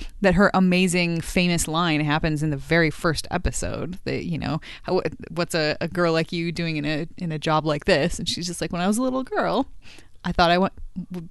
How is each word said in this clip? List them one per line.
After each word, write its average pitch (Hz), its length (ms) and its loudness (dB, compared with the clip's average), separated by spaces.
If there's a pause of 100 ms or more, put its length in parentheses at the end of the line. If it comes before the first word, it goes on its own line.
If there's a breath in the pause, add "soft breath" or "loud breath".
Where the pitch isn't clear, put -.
(220 loud breath)
that 190 120 6
her 196 200 6
amazing, 180 680 4
famous 175 480 0
line 160 320 2
happens 151 420 0
in 156 80 0
the 143 60 -2
very 156 340 2
first - 400 -2
episode. 170 760 -4
That, 131 200 -4
you 165 140 -4
know, 160 220 -4 (220 loud breath)
how, 180 180 0 (300)
what's 170 240 -4
a, 151 260 0
a 160 80 -2
girl 175 240 2
like 160 200 0
you 170 180 -2
doing 165 260 -4
in 147 80 -2
a, 156 220 -2 (100)
in 175 140 -6
a 156 80 -4
job 156 260 2
like 151 200 -2
this? 170 340 2
And 180 100 -6
she's - 180 -4
just 175 140 -8
like, 156 120 -4
"When 175 100 -4
I 185 60 2
was 214 100 2
a 247 40 0
little 262 200 -2
girl, 254 460 0 (560 soft breath)
I 180 80 -2
thought 175 180 4
I 175 80 4
wa-, 190 120 2 (420)
would, 175 180 -10